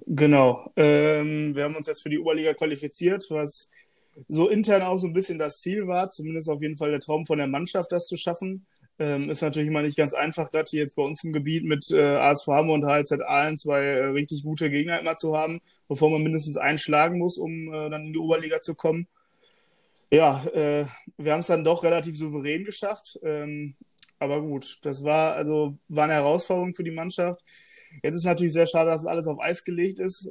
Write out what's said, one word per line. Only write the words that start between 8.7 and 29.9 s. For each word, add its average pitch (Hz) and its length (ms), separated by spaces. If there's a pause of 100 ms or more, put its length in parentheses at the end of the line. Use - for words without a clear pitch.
Ähm, 143 300
ist 151 140
natürlich 151 260
immer 151 140
nicht 147 120
ganz 147 200
einfach, 156 340
gerade 156 200
hier 151 120
jetzt 143 140
bei 151 80
uns 151 200
im 165 80
Gebiet 156 320
mit, 151 280
äh, 147 240
A 139 160
S 143 120
V 143 120
Hamme 156 180
und 147 100
H 143 140
L 147 80
Z 143 160
Aalen, 143 340
zwei, 147 280
äh, 135 240
richtig 143 360
gute 151 280
Gegner 165 280
immer 165 160
zu 156 220
haben, 160 240 (260)
bevor 151 220
man 156 140
mindestens 156 340
einen 147 220
schlagen 160 400
muss, 175 180
um, 165 360
äh, 156 180
dann 156 160
in 156 60
die 160 60
Oberliga 160 400
zu 165 140
kommen. 165 340 (1000)
Ja, 143 320 (120)
äh, 147 320 (320)
wir 151 160
haben's 165 140
dann 165 180
doch 170 180
relativ 165 340
souverän 151 460
geschafft, 208 600
ähm, 147 520 (440)
aber 143 220
gut, 143 400
das 139 220
war, 156 300
also, 151 440 (120)
war 151 160
eine 156 80
Herausforderung 180 600
für 180 120
die 165 60
Mannschaft. 175 500 (600)
Jetzt 156 120
ist 170 100
natürlich 175 280
sehr 165 140
schade, 165 220
dass 160 160
alles 165 220
auf 147 120
Eis 170 260
gelegt 180 340